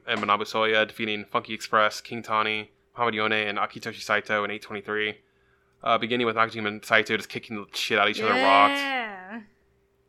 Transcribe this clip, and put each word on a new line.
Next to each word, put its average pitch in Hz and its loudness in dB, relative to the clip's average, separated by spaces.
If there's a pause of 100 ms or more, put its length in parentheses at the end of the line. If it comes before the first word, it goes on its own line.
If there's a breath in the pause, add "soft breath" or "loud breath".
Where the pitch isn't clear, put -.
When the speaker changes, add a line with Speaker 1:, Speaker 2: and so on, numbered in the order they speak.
Speaker 1:
and 113 -2
Manabu 104 2
Soya 110 2
defeating 107 -6
Funky 110 -4
Express, 107 2
King 117 -10
Tani, 107 -2 (240)
Muhammad 117 0
Yone, 107 2
and 107 -2
Akitoshi 107 -6
Saito 104 0
in 101 -4
eight 107 -8
twenty-three. 107 -4 (640)
Uh, 117 2
beginning 120 0
with 110 0
Nakajima 113 0
and 107 -8
Saito 110 2
just 98 -8
kicking 113 -10
the 98 -10
shit - -2
out 104 4
of 107 0
each 107 -6
other 107 2
rocks. 101 6
Speaker 2:
Yeah. 226 -6 (680)